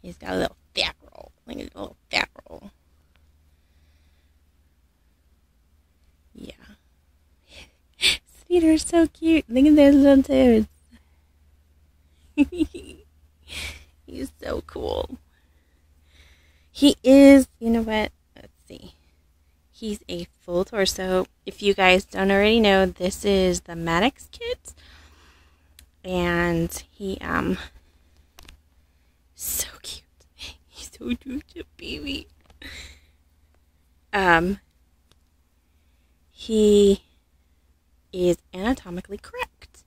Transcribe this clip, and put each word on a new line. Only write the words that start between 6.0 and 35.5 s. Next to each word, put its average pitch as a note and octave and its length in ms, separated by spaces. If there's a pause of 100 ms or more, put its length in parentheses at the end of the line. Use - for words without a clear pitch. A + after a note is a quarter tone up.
Yeah. - 200 (920)
<laughs> - 500
His - 220 (280)
feet F4 160
are D#4+ 140
so E4 300
cute. D#4+ 420
Look B3+ 160
at D4+ 100
those C#4+ 200
little C#4 280
toes. B3+ 420 (1700)
<laughs> - 600 (1080)
He's - 260 (100)
so - 240
cool. - 520 (1500)
He - 320
is, C#4 440 (120)
you A3+ 100
know A3+ 140
what? G#3+ 280 (240)
Let's - 180 (140)
see. - 280 (760)
He's G#3 280 (100)
a F3 160 (140)
full F3+ 260
torso. F#3 600 (180)
If - 160
you G3+ 120
guys F#3 320
don't F#3+ 260
already G#3 280
know, G3 260
this F#3 400
is F#3 360
the E3+ 140
Maddox E3+ 560
kit. - 420 (1300)
And F3 680 (180)
he, F#3+ 320
um, - 360 (1800)
so - 260 (140)
cute. - 220 (640)
He's - 300
so A#3+ 180
cute, C4 280 (160)
a - 40 (140)
baby. D4 500 (1900)
Um, F#3 460 (1700)